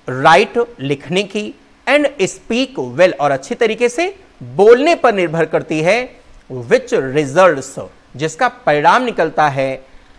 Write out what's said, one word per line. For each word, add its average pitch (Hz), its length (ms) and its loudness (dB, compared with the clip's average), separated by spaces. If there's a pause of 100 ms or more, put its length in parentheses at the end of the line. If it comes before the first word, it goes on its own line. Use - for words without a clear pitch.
(220)
write, 214 580 2
लिखने 143 440 -4
की, 214 300 -8 (360)
and 285 180 2 (140)
speak 185 760 -4
well, 180 220 4
और 143 120 0
अच्छी 135 240 -6
तरीके 233 340 0
से 349 300 -6 (240)
बोलने 233 520 4
पर - 180 2
निर्भर 170 320 -2
करती 160 360 -2
है, 226 340 -2 (380)
which 127 400 -2
results, 143 840 0 (360)
जिसका 156 320 -4
परिणाम 160 560 0
निकलता 165 440 -2
है 135 380 -4 (340)